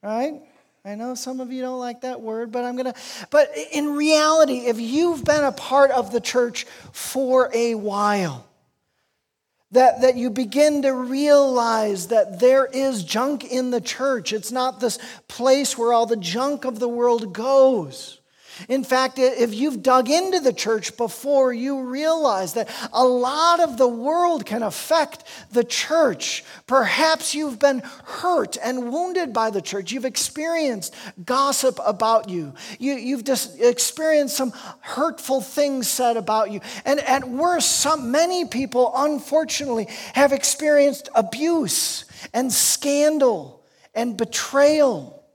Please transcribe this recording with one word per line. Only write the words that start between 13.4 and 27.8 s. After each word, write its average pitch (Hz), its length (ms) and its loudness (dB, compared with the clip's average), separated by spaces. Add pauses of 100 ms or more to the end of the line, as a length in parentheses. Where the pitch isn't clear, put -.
in 254 300 -4
the 240 80 -2
church. 247 520 -4
It's 220 200 -6
not 254 260 -2
this 240 220 -4 (260)
place 262 500 2
where 233 160 2
all 233 140 4
the 226 100 0
junk 226 480 -4
of 240 140 -6
the 240 80 -2
world 240 460 0
goes. 240 880 0 (480)
In 262 160 0
fact, 262 340 0
i-, 262 40 2
if 240 300 2
you've 240 300 -4
dug 254 260 4
into 370 300 2
the 277 140 2
church 214 440 -4
before, 262 560 2
you 262 280 -4
realize 262 760 0
that 226 160 -2 (220)
a 247 120 4
lot 277 540 4
of 285 200 0
the 254 100 6
world 294 580 0
can 226 160 -4
affect - 640 -2 (260)
the 233 140 2
church. 269 800 0 (240)
Perhaps 294 680 2
you've 285 240 -6
been 269 220 2 (240)